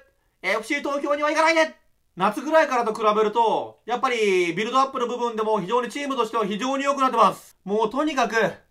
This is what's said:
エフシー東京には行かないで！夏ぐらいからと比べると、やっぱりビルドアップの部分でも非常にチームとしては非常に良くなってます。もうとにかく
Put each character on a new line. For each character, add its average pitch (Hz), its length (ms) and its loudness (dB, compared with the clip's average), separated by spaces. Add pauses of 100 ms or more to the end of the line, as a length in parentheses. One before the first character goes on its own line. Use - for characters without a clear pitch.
(420)
エ 185 120 -2
フ 220 100 -4
シ 294 120 -4
ー - 40 -2
東 277 240 -4
京 294 120 -2
に 294 80 -2
は 302 60 0
行 311 60 0
か 320 80 4
な 320 80 4
い 330 40 0
で！ 320 200 2 (400)
夏 214 260 -2
ぐ 285 100 -6
ら 320 120 8
い 294 40 2
か 262 100 0
ら 233 80 0
と 214 80 -2
比 226 80 -8 (140)
べ 220 80 2
る 208 80 0
と、 202 540 -2
や 240 120 -4
っ - 20 -12
ぱ 262 100 -2
り 190 440 0
ビ 190 100 -4
ル 233 80 -4
ド 262 80 2
ア 269 40 4
ッ 269 40 2
プ 262 120 -8
の 240 80 -2
部 240 100 -6
分 233 180 -4
で 214 60 -2
も 214 180 0
非 175 80 -6
常 240 160 0
に 240 60 -8
チ 285 120 -8
ー 285 60 -4
ム 269 80 -4
と 233 100 0
し 220 60 -8
て 233 60 -4
は 220 80 0
非 202 140 -4
常 262 180 -2
に 269 60 -2
良 285 120 0
く 269 60 -4
な 262 60 4
っ 254 40 0
て 240 60 -2
ま 190 160 6
す。 - 300 -20
も 214 220 0
う 214 40 -2
と 262 140 -2
に 311 120 -2
か 240 120 2
く 208 80 -4 (340)